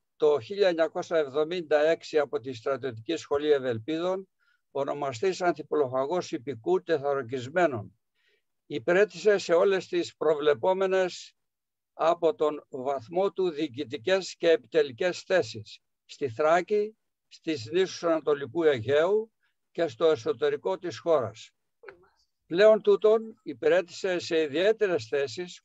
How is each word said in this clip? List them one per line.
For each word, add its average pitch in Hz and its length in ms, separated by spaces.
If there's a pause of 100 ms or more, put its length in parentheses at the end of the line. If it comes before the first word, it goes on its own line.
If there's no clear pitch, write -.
(160)
το 147 240
χίλια 196 280
εννιακόσια 165 500
εβδομήντα 156 640
έξι 160 400
από 127 200
τη 127 140
Στρατιωτική 127 640
Σχολή 147 360
Ευελπίδων, 156 760 (440)
ονομαστής 143 720
ανθιπολογαγός 151 880
υπηκού 143 520
τεθωρακισμένων. 135 1160 (680)
Υπηρέτησε 185 720
σε 175 160
όλες 190 340
τις 170 280
προβλεπόμενες 175 1160 (600)
από 160 420
τον 151 340
βαθμό 139 600
του 185 180
διοικητικές 147 840
και 170 140
επιτελικές 160 720
θέσεις, 139 580 (260)
στη - 240
Θράκη, 180 680 (300)
στις 127 440
νήσους 180 320
Ανατολικού 151 600
Αιγαίου 156 680 (400)
και 170 160
στο 151 180
εσωτερικό 147 720
της 170 220
χώρας. 135 520 (920)
Πλέον 214 360
τούτον 214 600
υπηρέτησε 170 760
σε 160 220
ιδιαίτερες 180 640
θέσεις, 143 600